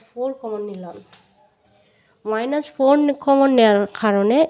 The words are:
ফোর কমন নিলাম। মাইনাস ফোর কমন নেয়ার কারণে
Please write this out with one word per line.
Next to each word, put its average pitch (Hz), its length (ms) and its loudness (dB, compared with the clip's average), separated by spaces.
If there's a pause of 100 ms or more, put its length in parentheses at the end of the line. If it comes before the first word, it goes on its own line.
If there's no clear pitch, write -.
(140)
ফোর 254 180 -6
কমন 220 300 -10
নিলাম। 190 340 -14 (1300)
মাইনাস 247 480 -6
ফোর 285 400 2
কমন 277 380 2
নেয়ার 214 360 4 (140)
কারণে 214 500 2